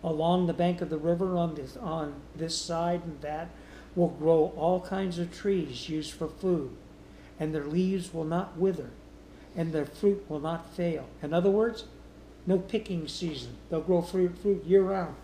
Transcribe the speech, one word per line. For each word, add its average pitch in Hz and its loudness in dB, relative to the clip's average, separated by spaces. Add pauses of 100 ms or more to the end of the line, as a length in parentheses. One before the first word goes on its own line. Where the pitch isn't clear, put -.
Along 170 4
the 170 2
bank 175 2
of 156 -4
the 156 -2
river 175 2
on 170 0
this, 143 -10
on 156 -4 (200)
this 165 -4
side 175 0
and 156 -10
that 156 -8 (460)
will 170 6
grow 156 6
all 180 2
kinds 185 -2
of 170 -4
trees 160 -2
used 156 -4
for 160 -6
food, 160 0 (680)
and 156 -2
their 143 -2
leaves 185 0
will 165 -4
not 165 -2
wither, 160 0 (680)
and 165 -2
their 151 0
fruit 202 0
will 151 -6
not 165 -6
fail. 165 -2 (160)
In 147 -4
other 180 4
words, 220 2 (600)
no 180 4
picking 185 -4
season. 131 -6 (140)
They'll 160 0
grow 175 4
fruit, 180 0
fruit 196 0
year 190 8
round. 185 -2